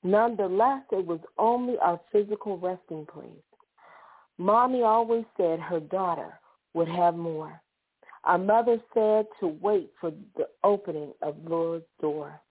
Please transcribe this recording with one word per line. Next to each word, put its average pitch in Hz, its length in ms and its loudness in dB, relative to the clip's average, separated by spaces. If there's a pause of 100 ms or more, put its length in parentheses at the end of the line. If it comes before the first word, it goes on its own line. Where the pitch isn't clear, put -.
Nonetheless, 214 800 2 (100)
it 190 140 -2
was 170 140 -4 (180)
only 240 400 0
our 170 220 0 (120)
physical 208 460 -2
resting 180 480 -8
place. - 360 -20 (960)
Mommy 240 440 4
always 226 420 2 (120)
said 170 240 0
her 165 200 -4
daughter 160 580 -4 (360)
would 165 140 0
have 175 260 2
more. 160 460 -8 (680)
Our 175 120 4
mother 226 400 2 (140)
said 214 340 2 (120)
to 202 80 -4
wait 170 440 -2 (100)
for 170 100 -4 (260)
the 156 120 -4 (160)
opening 175 480 0 (100)
of 151 140 -6 (100)
Lord's 165 400 -4 (140)
door. 151 400 -6 (100)